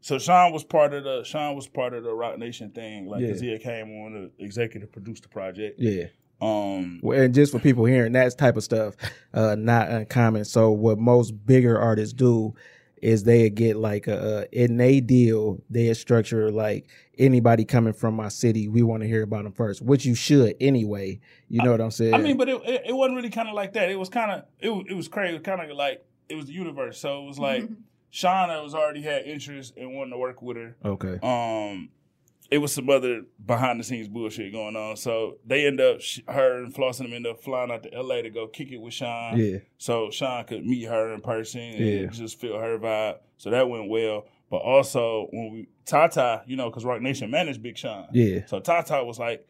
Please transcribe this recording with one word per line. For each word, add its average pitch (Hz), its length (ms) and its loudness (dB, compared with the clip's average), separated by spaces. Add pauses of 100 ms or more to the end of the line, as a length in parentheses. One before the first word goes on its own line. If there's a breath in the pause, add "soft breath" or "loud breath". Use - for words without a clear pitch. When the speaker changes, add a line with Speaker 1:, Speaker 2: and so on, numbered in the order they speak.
Speaker 1:
so 139 180 -4
Sean 175 340 6
was 151 100 -6
part 147 300 4
of 143 100 -8
the, 131 200 -6
Sean 147 320 -6
was 135 120 -12
part 123 260 -4
of 117 100 -10
the 117 100 -6
Roc 113 240 -6
Nation 117 340 -12
thing. 107 360 -14
Like, 104 200 -4
'cause 101 140 -6
Speaker 2:
Yeah. 123 60 -6
Speaker 1:
he 120 60 -4
had 110 80 -10
came 113 300 -10 (120)
on 110 100 -14
to 95 180 -14 (120)
executive 104 480 -6
produce 104 280 -14
the - 80 -20
project. 98 520 -10
Speaker 2:
Yeah. 101 260 0 (340)
Speaker 1:
Um, 98 640 -4
Speaker 2:
Well, 127 180 0
and 127 140 4
just 143 180 6
for 120 80 -2
people 123 260 4
hearing 120 280 4
that 127 240 4
type 120 200 4
of 104 60 -4
stuff, 107 320 -2 (380 loud breath)
uh, 107 220 2
not 110 340 4
uncommon. 110 560 2
So 110 260 6
what 107 280 2
most 117 320 6 (140)
bigger 123 340 6
artists 113 340 2
do 117 400 2 (480 soft breath)
is 113 220 4
they 117 260 8
get, 110 260 2
like, 107 320 -2
a, 107 440 -2
a, 123 120 2
in 117 140 2
they 127 220 8
deal, 113 600 4 (100)
they 117 240 2
structure, 113 580 2
like, 107 360 -2 (300 soft breath)
"Anybody 117 480 6
coming 113 280 2
from 110 220 -2
my 107 120 -6
city, 110 400 0
we 113 160 4
wanna 110 240 0
hear 110 160 0
about 104 220 -4
'em 104 60 -10
first," 104 300 -4
which 131 240 4
you 123 100 2
should 143 440 4
anyway. 104 600 0 (300 soft breath)
You 117 140 0
know 123 60 4
Speaker 1:
I, - 20 6
Speaker 2:
what 113 100 2
I'm 113 100 -2
saying? 113 220 2
Speaker 1:
I 240 60 6
mean, 294 180 2
but 254 120 0
it, 262 160 -2
it, 254 220 -2
it 233 80 -4
wasn't 262 220 2
really 240 120 -6
kinda 220 240 -6
like 202 200 -6
that. 196 160 0
It 196 100 -4
was 185 100 -8
kinda, 214 360 -4 (140)
it, 208 100 -2 (200)
it 190 60 -6
was 185 120 -8
crazy. 180 280 -4
It 156 40 -10
was 139 60 -14
kinda 170 300 -6
like, 143 280 -4 (260)
it 151 60 -10
was 156 100 -10
the 139 80 -16
universe. 147 460 -8
So 143 240 -8
it 139 40 -16
was 139 120 -16
like 131 280 -2 (220)
Speaker 3:
<laughs> - 200 -20
Speaker 1:
Sean 180 400 0 (140)
was 147 100 -14
already 151 300 -2
had 147 220 -4
interest 139 520 -14
in 127 180 -14
wanting 131 180 -10
to 123 40 -10
work 127 240 -6
with 120 160 -8
her. 117 260 -16
Speaker 2:
Okay. 95 380 -6
Speaker 1:
Um, 110 680 -4 (600)
it 147 100 2
was 147 140 -4
some 135 160 -6
other 127 340 2 (220)
behind 120 320 0
the 113 60 -8
scenes 113 240 -8
bullshit 107 460 -10
going 107 240 -8
on. 107 180 -8
So 113 400 -4 (100)
they 139 220 2
end 131 140 0
up, 127 180 4
sh-, - 300 -12
her 127 340 2
and 120 100 -14
Flossin 127 400 -4
end 120 140 -8
up 113 160 -10
flying 127 260 -4
out 113 140 -8
to - 100 -18
L 127 200 -10
A 120 80 -4
to 113 80 -8
go 110 180 -10
kick 127 240 -16
it 127 60 -14
with 117 160 -16
Sean. 117 440 -6
Speaker 2:
Yeah. 104 200 0 (200)
Speaker 1:
So 113 340 -4
Sean 123 340 -6
could 107 200 -10
meet 120 200 -2
her 113 280 -2
in 107 60 -12
person 113 400 -6
and 117 260 -14
Speaker 2:
Yeah. 98 220 0
Speaker 1:
just 113 320 -12
feel 110 180 -8
her 113 220 -4
vibe. 107 380 -4 (200)
So - 120 -12
that 123 200 2
went 110 200 -8
well. 110 380 -2 (220 soft breath)
But - 80 -4
also 117 720 2
when 110 200 -10
we, 110 160 -14 (180)
Tata, 143 640 2
you 127 80 -8
know, 123 160 -6
'cause 117 140 -12
Roc 120 160 -4
Nation 127 280 -6
managed 143 320 -2
Big 117 160 -14
Sean. 107 360 -12
Speaker 2:
Yeah. 101 320 2
Speaker 1:
So 95 160 -8
Tata 165 420 -2
was 117 160 -10
like 117 300 -6